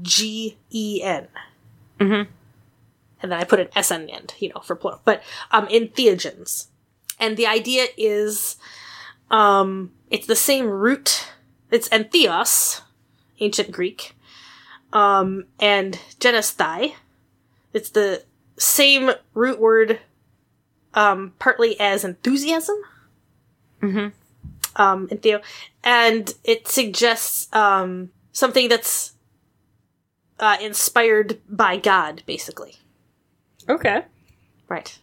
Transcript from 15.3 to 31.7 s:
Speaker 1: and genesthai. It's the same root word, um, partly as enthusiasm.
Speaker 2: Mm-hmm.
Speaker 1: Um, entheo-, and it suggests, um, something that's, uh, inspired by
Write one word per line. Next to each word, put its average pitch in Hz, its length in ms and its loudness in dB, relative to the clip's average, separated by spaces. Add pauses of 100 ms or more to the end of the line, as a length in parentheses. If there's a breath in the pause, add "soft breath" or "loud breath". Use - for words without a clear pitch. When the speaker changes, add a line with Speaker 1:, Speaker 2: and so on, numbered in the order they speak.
Speaker 1:
and 196 400 2 (180)
genesthai. 214 760 0 (800)
It's 214 180 -6
the 202 340 0 (340)
same 277 540 4 (220)
root 226 260 0
word, 220 400 4 (920)
um, 196 440 2
partly 233 400 2
as 196 260 0
enthusiasm. 294 720 -2 (1040 soft breath)
Speaker 2:
Mm-hmm. 202 280 -2 (720)
Speaker 1:
Um, 190 260 2
entheo-, 208 340 0 (420 loud breath)
and 233 480 2 (120)
it 226 220 0
suggests, 226 880 -2
um, 185 560 0 (220)
something 247 360 2
that's, - 440 -2 (1300)
uh, 208 200 2
inspired 214 760 0 (100)
by 196 280 0